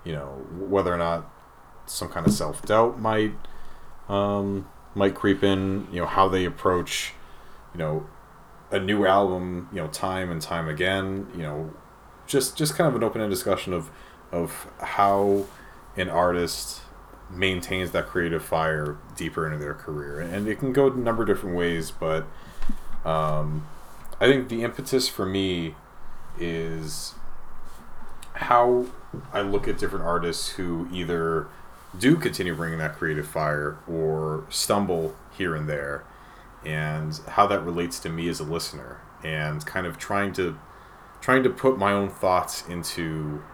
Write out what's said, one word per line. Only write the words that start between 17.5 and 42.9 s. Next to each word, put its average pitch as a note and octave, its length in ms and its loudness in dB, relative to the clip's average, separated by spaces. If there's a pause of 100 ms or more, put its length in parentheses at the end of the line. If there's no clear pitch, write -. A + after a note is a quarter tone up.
that E2 160 -2
creative E2 340 0
fire D#2 540 0 (220)
deeper D#2+ 280 -4
into D#2 120 -4
their D2 160 -6
career. D2 480 -8
And F#2+ 260 -4
it G#2+ 120 -2
can C3+ 120 0
go C3+ 160 6
a C3 80 4
number A#2 280 2
of G#2 40 2
different F#2+ 300 0
ways, E2+ 340 0
but, D#2+ 340 0 (800)
um, D#2 640 2 (500)
I A#2 100 6
think C3 200 6
the A2+ 160 -2
impetus B2+ 460 0
for G#2 160 -2
me F#2 500 0 (640)
is D#2+ 760 -4 (1200)
how B2 500 6 (480)
I G2+ 80 0
look G2 260 2
at G#2 100 0
different F2+ 280 0
artists E2+ 460 0
who F2 380 -4
either E2 580 0 (520)
do C3 160 8
continue F#2+ 400 -2
bringing D#2+ 240 -4
that D2+ 160 -2
creative D2+ 320 -2
fire D2+ 500 -2 (140)
or D#2 560 -2
stumble F2+ 640 0 (240)
here F2+ 160 -2
and D2+ 140 -4
there, C#2+ 380 -6 (580)
and D#2 640 -4
how G2+ 200 4
that G2+ 120 2
relates F2 400 -4
to E2+ 100 -8
me E2+ 200 -2
as D#2 100 -4
a D#2+ 60 -6
listener, D2 560 -6 (200)
and D2+ 440 -2
kind F#2 200 -4
of E2 120 -6
trying G2+ 340 0
to, F2 260 -2 (600)
trying C3 240 6
to B2 60 6
put C3 280 4
my G2+ 140 4
own G2 180 4
thoughts - 600 2
into D#2+ 760 -4 (100)